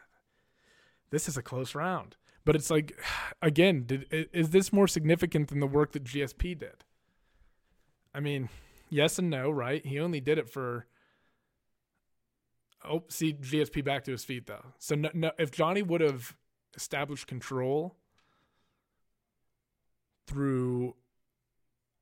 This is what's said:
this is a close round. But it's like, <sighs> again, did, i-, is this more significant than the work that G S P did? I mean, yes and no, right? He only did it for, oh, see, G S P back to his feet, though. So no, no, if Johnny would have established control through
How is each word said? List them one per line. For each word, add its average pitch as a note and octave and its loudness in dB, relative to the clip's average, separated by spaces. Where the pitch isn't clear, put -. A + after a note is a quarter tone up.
this D3+ -2
is C#3 -4
a B2+ -6
close B2+ -6
round. D3+ -4
But D3+ 6
it's D#3 0
like, D3+ 2
<sighs> - -8
again, E3 6
did, C3+ -4
i-, D#3+ -2
is E3 2
this F#3+ 6
more G3 8
significant E3 2
than C#3+ -2
the C#3+ 2
work C#3+ 4
that C#3+ -6
G C3 -4
S B2+ -4
P F3 -2
did? - -14
I C#3 -8
mean, C#3+ -2
yes D#3 2
and F3+ 0
no, C#3 0
right? C#3+ -2
He C#3 -4
only D#3+ -2
did D3 2
it A#2+ -4
for, B2 -6
oh, E3 -4
see, D#3+ -2
G C#3+ -2
S D3 0
P D#3 -4
back C#3 -2
to C#3 -6
his A#2+ -8
feet, B2 -10
though. G#2 -14
So - -4
no, D3+ 0
no, D#3+ 0
if D#3 -2
Johnny E3+ 0
would E3+ 0
have C3+ 0
established C#3+ -6
control C3+ -4
through B2+ 0